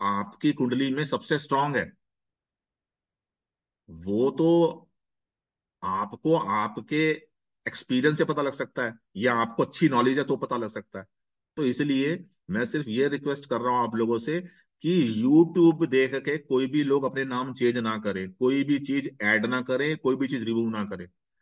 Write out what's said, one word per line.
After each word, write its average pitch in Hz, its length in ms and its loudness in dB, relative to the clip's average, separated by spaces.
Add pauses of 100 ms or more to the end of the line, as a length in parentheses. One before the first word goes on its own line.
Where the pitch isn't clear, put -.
आपकी 101 500 -2
कुंडली 131 420 0
में 151 120 -2
सबसे 147 320 -2
strong 143 380 -2
है, 90 140 -2 (2000)
वो 101 420 -2
तो 160 180 2 (1300)
आपको 104 540 -2
आपके 110 680 -2 (640)
experience 139 520 0
से 165 60 2
पता 147 180 -2
लग 139 100 -2
सकता 127 320 -6
है, 113 100 -6 (220)
या 120 200 2
आपको 117 280 0
अच्छी - 240 0
knowledge 131 300 4
है 139 60 0
तो 135 120 0
पता 127 200 -4
लग 113 140 -4
सकता - 280 -12
है। 95 80 -12 (500)
तो 156 80 -2
इसलिए 143 600 0 (260)
मैं 240 160 -2
सिर्फ 147 220 -4
ये 127 200 0
request 143 420 -4
कर 117 100 -2
रहा 123 120 0
हूं 123 140 2
आप 113 100 -6
लोगों 113 220 0
से 151 220 -4
कि - 540 -6 (280)
YouTube 165 680 6
देख 131 260 2 (100)
के 147 140 -2
कोई 131 280 0
भी 147 180 0
लोग 139 200 2
अपने 131 200 -4
नाम 131 300 -4
change 120 240 2
ना 113 200 -2
करें, 95 340 -4
कोई 135 320 2
भी 143 160 2
चीज 139 300 -4 (120)
ऐड 107 240 2
ना 127 160 -2
करें, 135 340 -2
कोई 131 200 0
भी 131 120 -4
चीज 131 140 -4
remove 113 280 0
ना 110 140 -4
करें। 92 220 -10 (360)